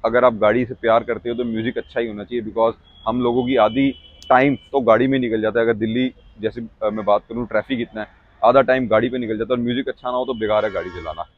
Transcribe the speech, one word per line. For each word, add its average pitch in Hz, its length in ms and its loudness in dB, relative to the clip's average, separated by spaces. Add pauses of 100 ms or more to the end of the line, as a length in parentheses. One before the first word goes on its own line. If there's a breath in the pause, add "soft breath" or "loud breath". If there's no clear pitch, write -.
अगर 120 200 2
आप 120 100 4
गाड़ी 110 320 2
से - 80 -12
प्यार 117 300 2
करते 113 240 -6
हो 117 60 -4
तो 120 100 -4
music 117 340 -4
अच्छा - 220 -8
ही 117 60 -2
होना 104 180 -10
चाहिए, 117 200 -6
because 113 300 0 (320)
हम 120 140 -2
लोगों 123 260 0
की 131 100 0
आधी 120 380 2 (340)
time 135 260 4
तो - 260 -4
गाड़ी 117 260 4
में 135 120 0
निकल 113 220 -2
जाता 107 200 0
है। 113 60 2
अगर 117 80 2
दिल्ली 110 400 -2 (260)
जैसे, 110 200 -6
अ, 110 300 -6
मैं 107 140 -6
बात 101 240 2
करूँ, 117 180 -6
traffic 107 340 -4
इतना 110 200 -8
है, 104 80 -10 (360)
आधा 127 160 6
time 131 280 2
गाड़ी 113 200 2
पे 127 100 -4
निकल 110 200 -4
जाता 113 160 -2
है 123 40 -2
और 120 60 -2
music 123 240 -2
अच्छा 127 220 -8
ना 127 60 -4
हो 127 80 -2
तो 127 100 -6
बेकार 107 300 0
है 107 60 -2
गाड़ी 92 200 -6
चलाना। 82 320 -10 (160)